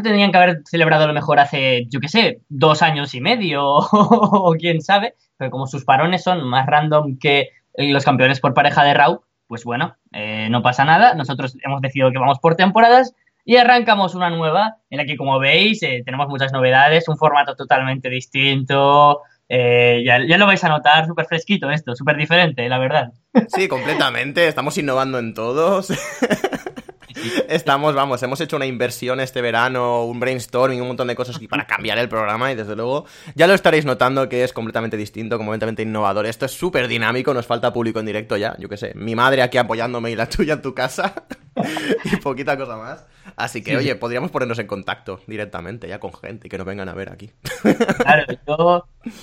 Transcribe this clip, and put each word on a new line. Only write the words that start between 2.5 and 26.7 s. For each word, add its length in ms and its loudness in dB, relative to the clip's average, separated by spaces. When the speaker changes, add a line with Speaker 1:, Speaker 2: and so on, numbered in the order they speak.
Speaker 1:
años 340 0
y 60 -10
medio, 460 -2
<laughs> 0 -
o, 140 4
o 640 4
quién 260 -2
sabe. 340 0
Pero 140 -8
como 160 -6
sus 180 -10
parones 380 2
son 260 -2
más 180 0
random 520 2
que 320 2
los 280 0
campeones 360 4
por 140 0
pareja 300 4
de 100 4
Raw, 280 2
pues 160 -12
bueno, 320 -6
eh, 360 -6
no 140 2
pasa 220 2
nada. 300 6
Nosotros 500 -6
hemos 160 -4
decidido 320 0
que 60 -4
vamos 200 2
por 180 2
temporadas 580 6
y 140 4
arrancamos 580 4
una 140 -2
nueva 480 -2
en 80 -8
la 80 -4
que, 100 -6
como 220 0
veis, 440 2
eh, 220 -4
tenemos 240 -4
muchas 240 -2
novedades, 560 4
un 80 0
formato 400 2
totalmente 540 -2
distinto. 1120 2
Eh, 560 4
ya, 140 4
ya 80 4
lo 100 4
vais 160 2
a 60 2
notar, 380 4
súper 180 -4
fresquito 460 -4
esto, 260 -4
súper 220 -2
diferente, 500 0
la 100 -2
verdad. 340 -2
Speaker 2:
Sí, 180 -2
completamente, 800 -2
estamos 300 -2
innovando 420 -2
en 140 -6
todos. 580 -2
<laughs> 100 -6